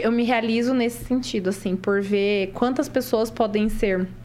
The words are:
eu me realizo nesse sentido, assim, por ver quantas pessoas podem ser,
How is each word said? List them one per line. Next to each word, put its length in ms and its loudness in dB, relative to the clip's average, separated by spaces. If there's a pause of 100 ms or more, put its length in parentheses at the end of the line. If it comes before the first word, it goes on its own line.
eu 80 4
me 120 2
realizo 500 2
nesse 320 0
sentido, 440 -2
assim, 280 -2
por 240 0
ver 520 0
quantas 360 0
pessoas 420 0
podem 380 0
ser, 360 0 (200)